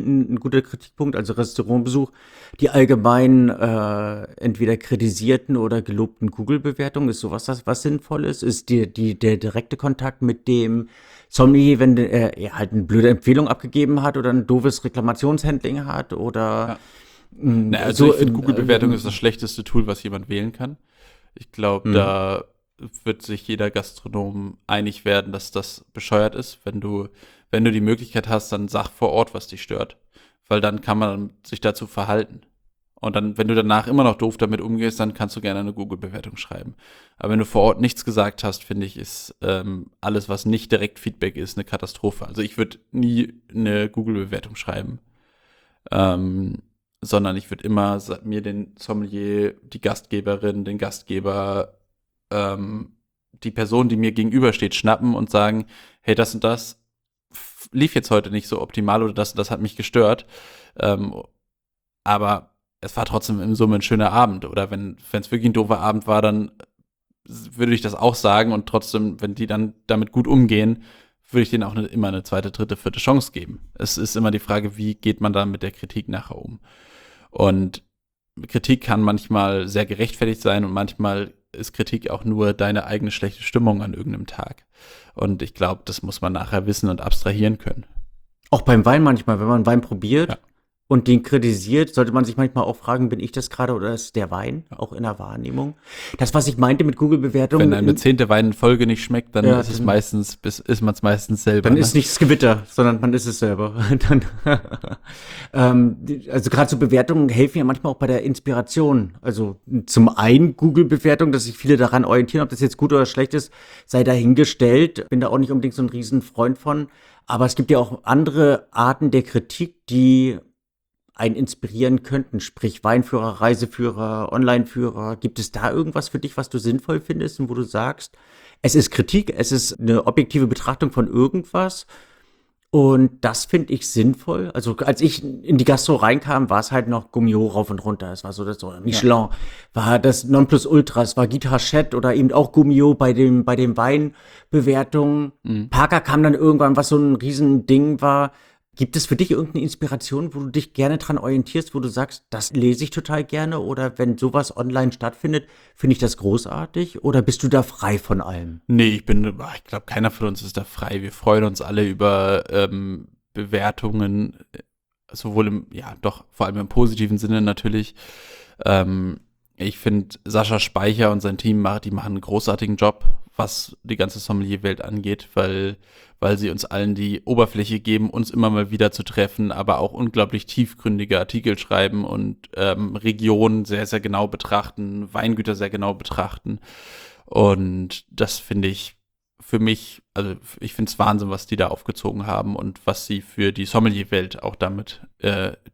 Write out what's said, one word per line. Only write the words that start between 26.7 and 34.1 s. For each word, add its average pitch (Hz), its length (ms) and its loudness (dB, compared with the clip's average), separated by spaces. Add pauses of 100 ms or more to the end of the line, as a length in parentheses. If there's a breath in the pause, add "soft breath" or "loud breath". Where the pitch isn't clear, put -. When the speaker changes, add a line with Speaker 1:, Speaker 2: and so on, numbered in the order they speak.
Speaker 2:
du, 101 280 -8 (420 soft breath)
wenn 113 140 2
du 117 60 4
die 110 100 0
Möglichkeit 113 480 -2
hast, 107 240 -2
dann 101 160 -6
sag - 200 -4
vor - 220 -2
Ort, 104 240 0
was - 120 -12
dich - 160 -18
stört. - 340 -8 (520 soft breath)
Weil 104 120 0
dann 104 200 -2
kann 107 180 -2
man 101 320 -2 (160)
sich - 140 -14
dazu 107 260 -2
verhalten. 107 540 -4 (540)
Und 104 220 -6
dann, 104 220 -2
wenn 107 100 0
du 113 60 0
danach 107 340 2
immer 135 160 4
noch 117 120 2